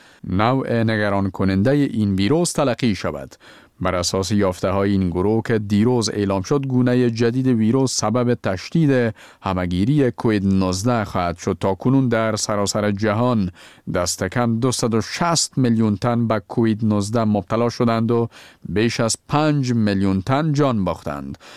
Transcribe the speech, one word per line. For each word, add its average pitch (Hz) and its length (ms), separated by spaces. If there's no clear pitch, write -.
نوع 117 600
نگران 101 480
کننده 95 400
این 117 440
ویروس 139 360
تلقی 123 440
شود. 71 400
بر 90 140
اساس 92 360
یافته‌های 98 600
این 95 180
گروه 101 360
که 113 140
دیروز 107 500
اعلام 98 320
شد، 139 240
گونه 127 440
جدید 117 380
ویروس 123 440
سبب 120 420
تشدید 120 800
همه‌گیری 95 680
کوید 107 340
نوزده 98 600
خواهد 87 320
شد. 98 220
تا 98 160
کنون 135 320
در 113 280
سراسر 104 560
جهان 107 600
دست 90 300
کم 113 360
دوصد 120 340
و 113 80
شصت - 560
میلیون 113 400
تن 117 300
به 110 200
کوید 113 380
نوزده 107 380
مبتلا 110 460
شدند 113 420
و 117 160
بیش 110 300
از 117 180
پنج 147 460
میلیون 98 480
تن 143 320
جان 131 320
باختند. 71 520